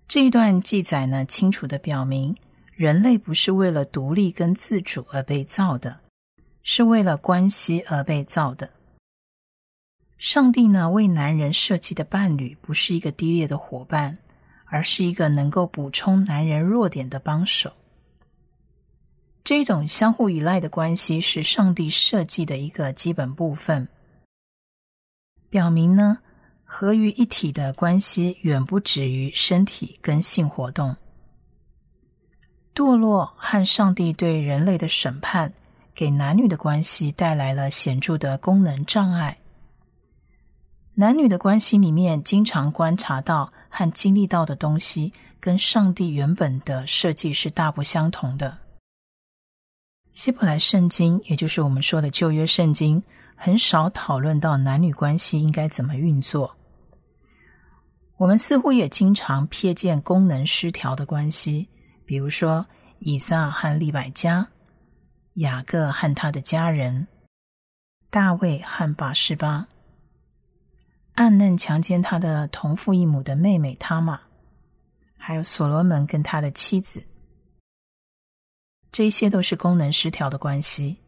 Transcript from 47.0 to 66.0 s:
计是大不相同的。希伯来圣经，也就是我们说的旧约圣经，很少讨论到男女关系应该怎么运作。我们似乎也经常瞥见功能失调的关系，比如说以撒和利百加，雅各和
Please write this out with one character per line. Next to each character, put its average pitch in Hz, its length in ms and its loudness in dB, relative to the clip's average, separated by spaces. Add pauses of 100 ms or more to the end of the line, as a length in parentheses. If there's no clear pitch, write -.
计 151 180 -4
是 - 160 -4
大 151 240 -2
不 143 100 -6
相 160 280 0
同 131 260 -4
的。 143 220 -8 (1500)
希 - 180 -4
伯 247 140 -2
来 156 140 2
圣 180 320 4
经， 170 340 2
也 160 100 -4
就 156 140 -2
是 160 140 -2
我 147 80 2
们 135 120 0
说 160 200 0
的 143 80 -2
旧 165 200 0
约 156 160 0
圣 160 280 2
经， 151 280 2 (320)
很 185 240 2
少 160 300 2
讨 139 320 -4
论 151 180 0
到 151 200 2
男 135 240 2
女 170 100 2
关 147 260 0
系 - 220 -2
应 156 100 2
该 156 160 0
怎 147 160 -6
么 135 140 -4
运 147 240 2
作。 139 380 -4 (1600)
我 185 80 2
们 196 100 6
似 262 220 2
乎 277 120 2
也 240 160 4
经 196 280 4
常 139 340 -2
瞥 - 240 -2
见 170 300 -2
功 185 260 4
能 139 180 0
失 - 240 -2
调 131 240 -6
的 139 120 -8
关 151 240 -2
系， 156 400 -4 (340)
比 139 120 -6
如 139 120 -4
说 160 380 -2 (320)
以 147 200 -2
撒 160 300 -2
和 151 300 -4
利 156 120 -2
百 131 200 -6
加， 175 400 -2 (840)
雅 131 300 -4
各 156 240 -2
和 143 240 -2